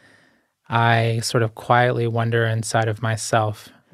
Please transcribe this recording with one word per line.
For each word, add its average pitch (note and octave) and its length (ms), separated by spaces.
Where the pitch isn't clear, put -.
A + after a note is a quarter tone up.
I A#2 540
sort A#2 200
of A2 140
quietly B2 500
wonder A#2 400
inside A2+ 420
of G#2+ 140
myself. A2 680